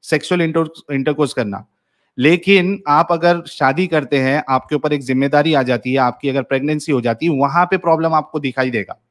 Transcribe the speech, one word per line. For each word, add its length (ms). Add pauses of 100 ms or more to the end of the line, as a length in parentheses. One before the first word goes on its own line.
sexual 380
इंटर-, 520
intercourse 400
करना। 340 (520)
लेकिन 680
आप 220
अगर 360
शादी 400
करते 320
हैं, 300
आपके 260
ऊपर 180
एक 80
जिम्मेदारी 540
आ 80
जाती 300
है, 60
आपकी 300
अगर 140
pregnancy 500
हो 80
जाती 260
है, 60
वहां 340
पे 100
problem 380
आपको 260
दिखाई 300
देगा। 300 (100)